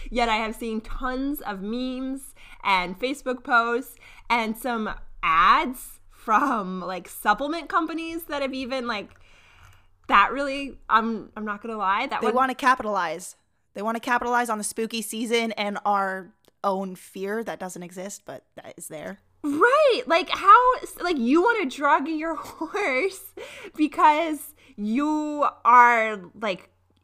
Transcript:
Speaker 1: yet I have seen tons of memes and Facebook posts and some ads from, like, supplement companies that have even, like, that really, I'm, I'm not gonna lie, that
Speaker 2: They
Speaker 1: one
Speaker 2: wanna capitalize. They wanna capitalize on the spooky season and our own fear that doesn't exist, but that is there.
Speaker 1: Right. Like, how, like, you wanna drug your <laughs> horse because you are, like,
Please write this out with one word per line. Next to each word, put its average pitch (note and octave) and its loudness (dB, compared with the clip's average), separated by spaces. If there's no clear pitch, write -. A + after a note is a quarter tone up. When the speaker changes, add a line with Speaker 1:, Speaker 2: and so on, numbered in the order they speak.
Speaker 1:
yet A#3 0
I A3 2
have A3 -4
seen A3 -6
tons C4+ -6
of F#3+ -8
memes B3+ -6
and F#3 -2
Facebook B3+ -6
posts A#3 0
and A3+ -2
some A3+ -4
ads A3+ 2
from, G#3+ 0
like, F3+ -8
supplement C#4+ 0
companies E4 -4
that C#4+ -4
have C4 -4
even, C4 -6
like, G#3+ -6
that G#3+ 6
really, C#4 -6
I'm, A3 0
I'm G#3+ -10
not G#3 -8
gonna A3+ -8
lie, G3+ 0
that A3+ -4
Speaker 2:
They A#3 0
Speaker 1:
one A#3 2
Speaker 2:
wanna C4 2
capitalize. G3+ 0
They G3 -10
wanna A3+ -2
capitalize A#3+ 0
on A3 -2
the G#3 -8
spooky A3+ -4
season A3+ -2
and G3+ -4
our F#3+ 0
own F#3+ -2
fear G3+ -8
that E3 -8
doesn't F#3 -12
exist, F3+ -12
but - -16
that - -18
is F3+ -14
there. D#3+ -12
Speaker 1:
Right. A4 4
Like, E4 2
how, A4+ 6
like, F4 -2
you B3+ 2
wanna G#4+ 2
drug C#4+ 2
your D#4+ -4
<laughs> - -10
horse E4 -4
because D4+ 2
you D4 0
are, A#3 6
like, G3+ -6